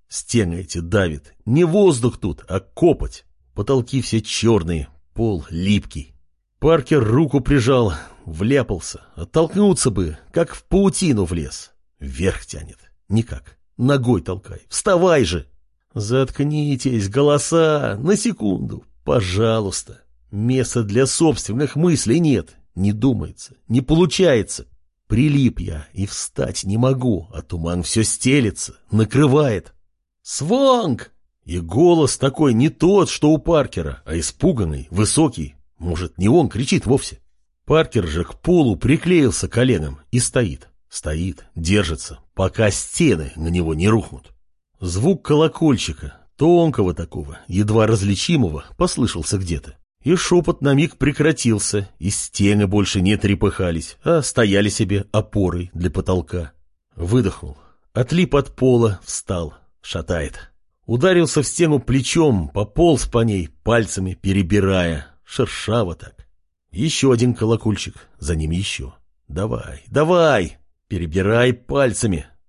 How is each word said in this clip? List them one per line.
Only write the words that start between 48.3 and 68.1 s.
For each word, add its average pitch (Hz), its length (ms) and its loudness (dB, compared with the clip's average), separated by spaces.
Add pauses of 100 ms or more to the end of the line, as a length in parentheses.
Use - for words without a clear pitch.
послышался 117 580 -2
где-то. 85 400 -6 (260)
И 165 140 2
шепот 170 460 0
на 139 120 2
миг 143 220 0
прекратился, 117 920 0 (100)
и 95 120 -4
стены 101 560 0
больше 98 340 0
не 98 160 2
трепыхались, 95 880 -2
а 165 180 2
стояли 104 460 2
себе 98 440 -2
опорой 90 640 -2
для 87 160 -2
потолка. 87 640 -4 (420)
Выдохнул, 87 640 -2 (360)
отлип 160 420 0
от 143 200 0
пола, 117 480 2
встал, - 520 -8 (260)
шатает. 82 680 -8 (360)
Ударился 160 560 2
в - 40 -4
стену 156 320 2
плечом, 127 720 0
пополз 143 580 0
по 117 180 0
ней, 98 240 -2 (140)
пальцами 95 520 -2
перебирая. 95 920 0 (180)
Шершаво 107 680 -4
так. - 320 -20 (440)
Еще 139 400 0
один 120 240 4
колокольчик, 110 600 -2 (240)